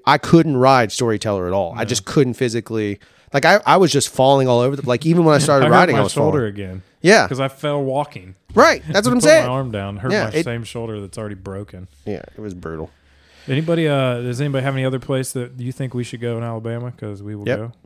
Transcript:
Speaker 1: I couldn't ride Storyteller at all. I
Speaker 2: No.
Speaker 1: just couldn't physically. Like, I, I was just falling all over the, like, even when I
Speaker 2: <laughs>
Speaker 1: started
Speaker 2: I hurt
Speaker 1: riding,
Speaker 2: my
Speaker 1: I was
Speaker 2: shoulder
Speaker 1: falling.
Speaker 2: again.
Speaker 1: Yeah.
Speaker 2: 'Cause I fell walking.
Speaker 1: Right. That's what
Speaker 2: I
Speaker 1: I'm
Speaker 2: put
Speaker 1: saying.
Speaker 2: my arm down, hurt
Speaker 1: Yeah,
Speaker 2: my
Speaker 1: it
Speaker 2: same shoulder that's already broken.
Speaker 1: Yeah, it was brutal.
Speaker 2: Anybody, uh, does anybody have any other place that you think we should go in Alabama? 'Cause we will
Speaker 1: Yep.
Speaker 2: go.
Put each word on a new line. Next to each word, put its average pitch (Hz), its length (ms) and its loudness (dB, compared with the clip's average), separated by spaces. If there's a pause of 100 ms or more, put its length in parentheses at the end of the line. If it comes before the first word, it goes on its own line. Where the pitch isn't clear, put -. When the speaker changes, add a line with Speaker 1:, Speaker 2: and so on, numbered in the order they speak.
Speaker 1:
I 143 120 6
couldn't 160 380 4
ride 127 360 6
Storyteller 104 540 -2
at 90 60 -4
all. 95 220 -2
I 104 60 -10
Speaker 2:
No. 113 40 -4
Speaker 1:
just 113 220 -4
couldn't 127 280 0
physically. 110 640 -4 (360)
Like, 139 100 0
I, 190 220 6
I 147 100 6
was 185 160 4
just 135 160 0
falling 135 400 4
all 120 120 2
over 135 160 0
the, 139 120 -8
like, 123 160 -2
even 170 200 4
when 156 100 4
I 139 40 4
Speaker 2:
<laughs> 147 80 0
Speaker 1:
started 139 200 4
Speaker 2:
I - 20 2
hurt 120 60 4
Speaker 1:
riding, 165 220 4
Speaker 2:
my - 40 4
Speaker 1:
I - 40 2
was - 80 -2
Speaker 2:
shoulder 151 260 0
Speaker 1:
falling. 107 160 -4
Speaker 2:
again. 92 280 -12 (200)
Speaker 1:
Yeah. 180 260 6
Speaker 2:
'Cause 135 120 -6
I 135 80 -2
fell 147 340 -4
walking. 131 540 -8 (180)
Speaker 1:
Right. 277 340 4
That's 208 180 0
what 247 60 2
Speaker 2:
I - 20 2
Speaker 1:
I'm - 60 2
Speaker 2:
put - 40 2
Speaker 1:
saying. 151 220 6
Speaker 2:
my 123 60 -2
arm 131 200 -4
down, 101 260 -6
hurt 127 140 -4
Speaker 1:
Yeah, 202 120 0
Speaker 2:
my 110 60 -4
Speaker 1:
it 127 140 -2
Speaker 2:
same 117 200 -6
shoulder 113 360 -10
that's 98 180 -14
already 104 160 -8
broken. 95 540 -14 (180)
Speaker 1:
Yeah, 104 160 -8 (140)
it 107 40 -16
was 101 140 -10
brutal. 82 360 -10 (580)
Speaker 2:
Anybody, 160 400 -2
uh, 131 320 -2
does 123 200 -6
anybody 139 220 -2
have 135 120 -4
any 131 100 -4
other 131 160 -4
place 131 320 -6
that 127 260 -10
you 123 140 -8
think 131 220 -10
we 123 100 -4
should 117 160 -12
go 117 180 -6
in 117 60 -8
Alabama? 117 520 -8
'Cause 101 280 -12
we 104 100 -10
will 101 140 -12
Speaker 1:
Yep. 120 100 -2
Speaker 2:
go. 117 140 -12 (140)